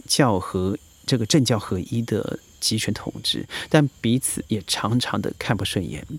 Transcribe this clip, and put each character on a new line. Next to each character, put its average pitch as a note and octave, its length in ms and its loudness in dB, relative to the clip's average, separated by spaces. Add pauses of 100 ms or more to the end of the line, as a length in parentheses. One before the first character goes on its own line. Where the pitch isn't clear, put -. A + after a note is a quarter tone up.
教 A2+ 320 4
和， F#2+ 380 -2 (280)
这 C3 120 2
个 A2+ 80 0
政 C3+ 200 6
教 A2 140 2
合 - 180 -2
一 A#2 240 -2
的 - 380 -2 (220)
集 A2+ 160 0
权 A2 160 -2
统 - 280 -6
治， - 240 -4 (240)
但 D3+ 160 6 (140)
彼 A#2 180 2
此 - 300 -4
也 G#2+ 180 -2
常 A2+ 340 0
常 G#2 220 -2
的 - 160 -4
看 - 180 0
不 G2+ 100 -2
顺 F#2 240 -2
眼。 - 160 -10 (140)